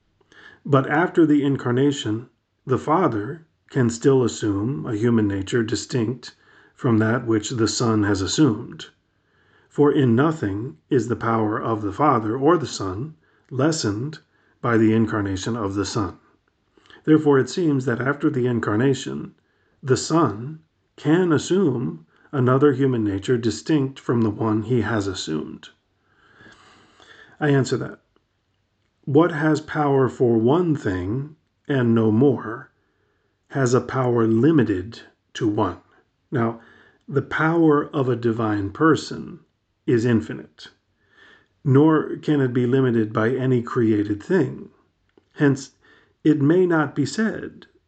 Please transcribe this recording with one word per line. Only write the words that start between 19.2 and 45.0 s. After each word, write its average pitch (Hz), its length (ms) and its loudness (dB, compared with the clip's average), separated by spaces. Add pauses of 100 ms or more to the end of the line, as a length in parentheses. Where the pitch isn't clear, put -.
the 131 140 2
Son 147 600 -2 (380)
can 170 360 2
assume 156 720 0 (280)
another 135 420 4
human 127 280 0
nature 104 360 -2
distinct 131 600 -2
from 120 220 -2
the 110 100 2
one 110 340 -2
he 117 180 0
has 104 240 -2
assumed. 78 640 -8 (1700)
I 151 80 0
answer 135 300 2
that. - 220 -12 (1080)
What 160 260 4
has 151 300 0
power 139 480 0
for 117 260 0
one 143 400 2
thing 107 600 -6 (300)
and 123 280 2
no 113 160 2
more 120 640 0 (800)
has 131 200 0
a 123 80 4
power 120 460 0
limited 113 760 2 (320)
to 117 160 -4
one. 104 300 -2 (520)
Now, 117 300 -4 (480)
the 135 140 0
power 156 640 2
of 131 220 -2
a 120 60 0
divine 110 520 -2
person - 720 -2 (460)
is 120 180 2
infinite, - 640 -2 (960)
nor 147 520 4
can 147 260 0
it 123 100 0
be 123 140 0
limited 117 480 0
by 113 160 0
any 127 320 0
created 107 600 0
thing. 165 460 -2 (680)